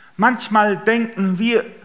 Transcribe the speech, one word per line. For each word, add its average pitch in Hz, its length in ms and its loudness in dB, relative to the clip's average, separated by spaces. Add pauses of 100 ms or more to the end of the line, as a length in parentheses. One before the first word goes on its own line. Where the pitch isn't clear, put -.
(180)
Manchmal 208 600 0
denken 196 600 -2
wir 226 240 0 (220)